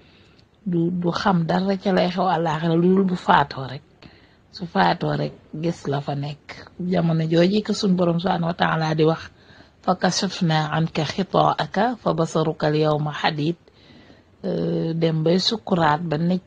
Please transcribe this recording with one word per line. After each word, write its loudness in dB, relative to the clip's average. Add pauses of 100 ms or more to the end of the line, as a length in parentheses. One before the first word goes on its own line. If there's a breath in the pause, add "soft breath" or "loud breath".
(640 soft breath)
Du, 0
du -2
xam 2
dara 0
ca -2
lay 2
xew -2
àllaaxira 0
lu 4 (140)
dul 4
bu -2
faatoo 0
rek. -14 (720 loud breath)
Su -12
faatoo 0
rek -4 (300)
gis -4
la -2
fa -6
nekk. -12 (120)
Jamono 0
jooji 2
ko -4
sun 2
Borom 2
subhaanahu -2
wa -4
taala 0
di 4
wax, 2 (640 soft breath)
"فكشفنا 0 (160)
عنك -2
غطاءك 0
فبصرك 0
اليوم 0
حديد." -2 (880 loud breath)
Euh, -2
dem 0
bay 4
sukuraat 0
ba -2
nekk 0